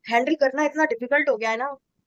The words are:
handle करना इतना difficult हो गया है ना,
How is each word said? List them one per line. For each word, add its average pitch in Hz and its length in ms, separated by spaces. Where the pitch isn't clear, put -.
handle 254 240
करना 277 300
इतना 294 200
difficult 277 440
हो 254 80
गया 220 140
है 226 60
ना, 269 200